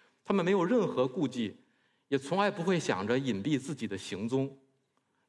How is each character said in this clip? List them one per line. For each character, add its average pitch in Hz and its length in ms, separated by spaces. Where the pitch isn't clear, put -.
它 - 80
们 190 100
没 175 80
有 196 120
任 233 240
何 127 180
顾 139 220
忌， 120 260
也 139 100
从 135 220
来 202 100
不 170 140
会 180 160
想 98 260
着 120 140
隐 113 240
蔽 - 160
自 156 160
己 117 100
的 98 120
行 101 320
踪， 135 280